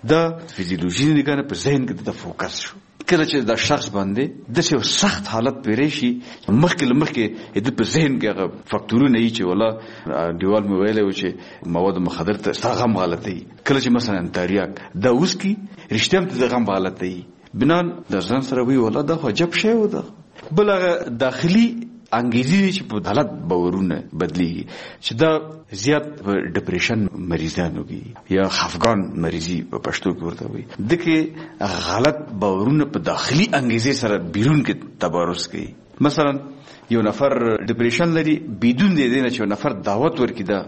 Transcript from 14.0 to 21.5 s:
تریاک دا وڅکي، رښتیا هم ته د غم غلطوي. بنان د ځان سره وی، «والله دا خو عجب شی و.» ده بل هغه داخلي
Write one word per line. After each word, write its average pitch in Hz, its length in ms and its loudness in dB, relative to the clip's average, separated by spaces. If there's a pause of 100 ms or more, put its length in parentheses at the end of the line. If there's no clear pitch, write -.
تریاک 92 420 -2 (120)
دا 107 180 2
وڅکي، 185 400 0 (400)
رښتیا 110 260 2
هم 180 140 0
ته 127 40 -6 (100)
د 120 80 0
غم 110 180 2
غلطوي. 92 500 -4 (320)
بنان 165 400 2 (160)
د 98 100 0 (120)
ځان 131 180 -2
سره 127 140 2
وی، 131 120 2
«والله 117 260 2
دا 160 140 0
خو 143 120 -2
عجب 170 340 0
شی 214 100 4
و.» 220 140 4
ده - 160 -2 (480)
بل 208 200 4
هغه 185 220 2 (160)
داخلي 135 580 2 (460)